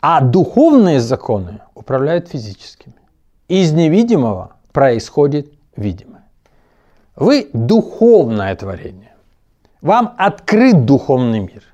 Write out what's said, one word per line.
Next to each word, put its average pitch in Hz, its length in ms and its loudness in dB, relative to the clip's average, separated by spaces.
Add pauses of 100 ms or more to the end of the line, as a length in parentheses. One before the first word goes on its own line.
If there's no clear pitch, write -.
а 156 180 2
духовные 185 800 2
законы 110 640 -6 (120)
управляют 156 540 -6
физическими. - 680 -18 (520)
Из 180 240 2
невидимого 156 880 0 (160)
происходит 139 800 -2 (240)
видимое. - 480 -10 (920)
Вы 254 380 0
духовное 123 1000 0
творение. 95 580 -16 (680)
Вам 220 360 0
открыт 202 680 2
духовный 127 540 0
мир. - 240 -12 (100)